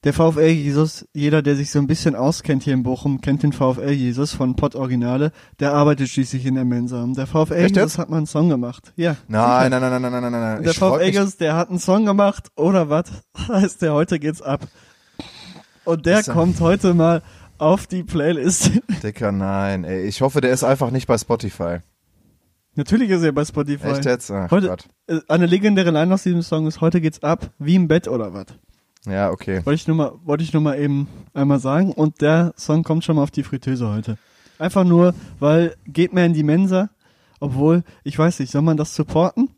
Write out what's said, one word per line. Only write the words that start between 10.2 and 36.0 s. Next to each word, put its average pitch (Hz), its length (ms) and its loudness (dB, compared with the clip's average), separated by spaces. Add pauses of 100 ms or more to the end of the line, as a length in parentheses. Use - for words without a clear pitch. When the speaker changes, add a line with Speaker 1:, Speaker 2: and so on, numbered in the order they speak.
Speaker 2:
nein, 120 100 -4
nein, 117 80 -4 (140)
nein. 143 80 -8
Speaker 1:
Der 165 100 0
Speaker 2:
Ich - 60 -4
freu 190 100 2
Speaker 1:
V 147 80 2
F 160 60 0
L 185 60 2
Speaker 2:
mich 190 80 0
Speaker 1:
Jesus, 196 200 -2
der 156 180 -2
hat 175 140 -2
einen 180 100 -4
Song 208 280 2
gemacht, 202 500 0
oder 170 320 2
was? 160 160 0 (320)
<laughs> - 120 -8
Heißt 196 340 0
der, 156 100 0
heute 160 260 0
geht's 156 240 -6
ab. 139 240 -6 (1160)
Und 165 220 -2
der 196 140 4
Speaker 2:
Ist 214 80 -6
er - 60 -4
Speaker 1:
kommt 170 260 2
heute 180 340 2
mal 165 280 2 (360)
auf 170 280 2
die 185 160 -8
Playlist. 156 680 0 (140)
<laughs> 180 180 -6
Speaker 2:
Dicker, 107 260 -4
nein, 98 540 -2
ey. 92 220 -4
Ich 107 140 -8
hoffe, 135 200 0
der 127 100 0
ist 127 140 0
einfach 131 260 0
nicht 131 160 -4
bei 120 100 2
Spotify. 95 600 -4 (960)
Speaker 1:
Natürlich 202 360 0
ist 175 120 2
er 156 100 2
bei 147 120 0
Spotify. 143 440 -4
Speaker 2:
Echt 139 180 -2
jetzt? 123 240 -2
Ach 98 200 -4
Speaker 1:
Heute, 185 180 2
Speaker 2:
Gott. 90 200 -8 (180)
Speaker 1:
äh, 160 120 -4 (100)
eine 170 180 2
legendäre 190 440 2
Line 165 240 2
aus 190 80 -2
diesem 175 200 0
Song 160 240 -2
ist, 156 140 -6
„Heute 165 200 2
geht's 156 220 -4
ab, 156 360 -4
wie 151 160 0
im 180 140 4
Bett 160 200 2
oder 110 240 -4
was?“ 95 140 -12 (580)
Speaker 2:
Ja, 98 260 -2
okay. 92 340 -4
Speaker 1:
Wollte 143 160 0
ich - 80 -10
nur 160 80 2
mal, 151 160 -2 (120)
wollte 151 200 -2
ich 156 80 -8
nur 156 100 2
mal 143 160 0
eben 143 300 -2 (260)
einmal 139 240 2
sagen. 156 340 0
Und 151 280 -2
der 160 360 2
Song 160 280 0
kommt 160 200 -2
schon 160 120 0
mal 143 80 2
auf 143 80 -4
die 139 100 -4
Fritteuse 127 460 -4
heute. 107 280 -4 (420)
Einfach 185 260 0
nur, 175 280 6 (280)
weil 160 340 4 (120)
geht 165 260 0